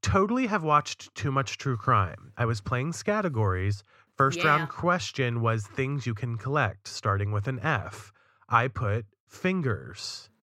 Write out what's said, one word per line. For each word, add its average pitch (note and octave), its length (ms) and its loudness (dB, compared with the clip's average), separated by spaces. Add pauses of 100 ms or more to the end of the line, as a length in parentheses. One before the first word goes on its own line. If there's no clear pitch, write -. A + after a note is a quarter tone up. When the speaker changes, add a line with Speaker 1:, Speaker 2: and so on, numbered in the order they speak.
Speaker 1:
Totally A3+ 460 2
have G3 160 0
watched D3 520 0
too C#3 160 -2
much C3+ 260 0
true B2+ 200 -2
crime. G#2 600 2
I B2 80 2
was A2+ 140 0
playing B2+ 320 -4
Scattergories. A2 920 0 (340)
First C#3+ 220 4
Speaker 2:
Yeah. E3 80 2 (100)
Speaker 1:
round D#3 120 0
question C3+ 720 -2
was A2+ 280 2
things C3+ 380 -4
you A#2+ 80 -2
can A#2 240 -6
collect, C3+ 520 -2
starting G2+ 420 0
with G2+ 160 0
an C3 140 -4
F. A2 500 -4 (380)
I A#2 200 4
put A2 360 -2 (220)
fingers. C3+ 1000 -4 (140)